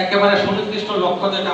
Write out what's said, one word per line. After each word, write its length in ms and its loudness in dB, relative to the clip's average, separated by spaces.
একেবারে 400 4
সুনির্দিষ্ট 460 -2
লক্ষ্য 300 0
যেটা 200 -4